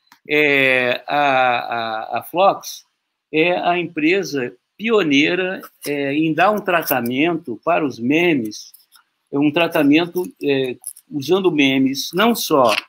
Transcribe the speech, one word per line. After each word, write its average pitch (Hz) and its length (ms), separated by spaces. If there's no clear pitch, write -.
É, 135 760
a, 147 120
a, 120 1000
a 117 40
Flox - 640
é 170 260
a 175 200
empresa 156 760
pioneira, 185 840
é, 143 260
em 156 200
dar 175 180
um 208 80
tratamento 156 1040
para 170 200
os 120 120
memes, 131 760
é 139 80
um 147 120
tratamento, 165 800
é, 135 320
usando 170 420
memes 135 640
não 214 220
só 131 400